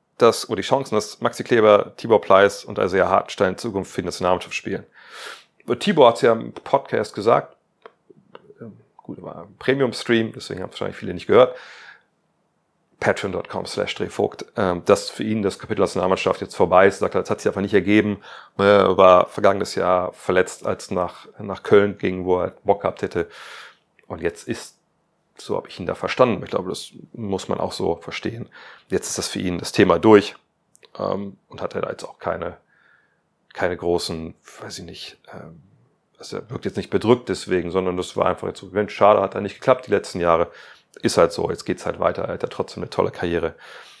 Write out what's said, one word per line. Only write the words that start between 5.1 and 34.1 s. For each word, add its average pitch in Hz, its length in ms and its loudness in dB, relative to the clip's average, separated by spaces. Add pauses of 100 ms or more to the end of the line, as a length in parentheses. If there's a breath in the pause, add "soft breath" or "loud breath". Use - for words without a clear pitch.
Tibor 156 300 6
hat's 117 140 2
ja 117 100 6
im 117 220 -6
Podcast - 600 -4
gesagt. 117 400 0 (1080)
Ähm, 113 160 -20 (180)
gut, - 240 -16
war - 220 -16
ein 101 160 -20
Premium-Stream, 120 760 0
deswegen 98 300 -10
haben 92 80 -10
wahrscheinlich 95 260 -8
viele 95 160 -8
nicht 87 140 -10
gehört. 120 280 6 (1400 loud breath)
Patreon - 320 -2
dot - 200 -10
com 92 160 -8
slash 92 280 -6
drehvogt, 98 520 -6 (100)
ähm, 90 300 -2
dass - 240 2
für - 120 -10
ihn 110 200 -2
das 98 160 -4
Kapitel - 240 -4
Nationalmannschaft 92 580 0
jetzt - 160 -12
vorbei 92 300 6
ist. 98 140 0
Sagt 95 140 -2
er, 95 60 0
„Es - 80 -6
hat - 140 -4
sich - 60 -2
einfach 98 120 -2
nicht 98 140 -2
ergeben.“ 101 480 2 (340 loud breath)
Äh, 101 60 -2
war 95 640 6
vergangenes 101 460 0
Jahr 90 400 0
verletzt, - 500 -2
als - 260 -6
nach, 90 380 -6 (100)
nach 98 240 -10
Köln 101 360 4
ging, 92 260 -4
wo 90 160 2
er - 140 -6 (100)
Bock 101 160 0
gehabt - 220 -6
hätte. 90 260 -4 (800 loud breath)
Und 85 160 -10
jetzt - 260 -6
ist, - 300 -10 (580)
so 101 200 -8
habe - 120 -10
ich - 100 -18
ihn 95 60 -10
da 90 100 -6
verstanden, 110 480 0
ich 101 60 -12
glaube, 92 220 -6
das - 220 -10 (200)
muss 98 360 -6
man - 120 -4
auch 92 120 -4
so 87 240 -4
verstehen, - 520 -10 (400 loud breath)
jetzt - 220 -4
ist - 80 -6
das - 100 -4
für 104 120 -6
ihn 90 180 -4
das - 140 -10
Thema 92 260 4
durch, 104 360 6 (640)
ähm, 98 380 -6 (120)
und - 120 -16
hat 92 140 -8
er 92 80 -6
da - 80 -12
jetzt - 140 -14
auch - 140 -18
keine, 87 380 -8 (960)
keine 90 240 -4
großen, 85 580 -4 (280)